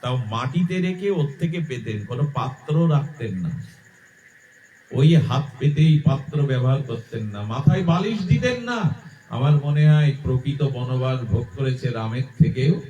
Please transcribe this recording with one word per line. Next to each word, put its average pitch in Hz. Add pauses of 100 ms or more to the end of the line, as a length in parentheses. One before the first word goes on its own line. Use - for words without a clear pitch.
তাও 127 (120)
মাটিতে 156
রেখে 185
ওর 147
থেকে 170
পেতেন, 110
কোনো 143
পাত্র 151
রাখতেন 120
না, 82 (1400)
ওই 151
হাত 139 (100)
পেতেই 151
পাত্র 147
ব্যবহার 131
করতেন 113
না, 104
মাথায় 151
বালিশ 196
দিতেন 240
না। 226 (340)
আমার 127 (120)
মনে 147
হয় 151 (100)
প্রকৃত 131
বনবাস 127
ভোগ 117 (100)
করেছে 131
রামের 113 (200)
থেকেও 131